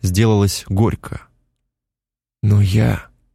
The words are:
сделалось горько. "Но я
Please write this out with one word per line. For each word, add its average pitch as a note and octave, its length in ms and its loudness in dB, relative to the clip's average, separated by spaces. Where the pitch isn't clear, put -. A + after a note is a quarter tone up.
сделалось G2+ 640 0
горько. - 540 -4
"Но G#2 180 2
я G#2 460 0